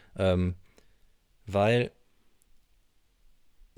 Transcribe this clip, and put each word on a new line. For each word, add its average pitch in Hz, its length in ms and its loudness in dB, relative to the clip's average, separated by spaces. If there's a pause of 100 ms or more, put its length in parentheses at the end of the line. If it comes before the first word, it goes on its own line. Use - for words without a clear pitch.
(180)
ähm, 90 380 0 (880)
weil 107 440 0 (1900)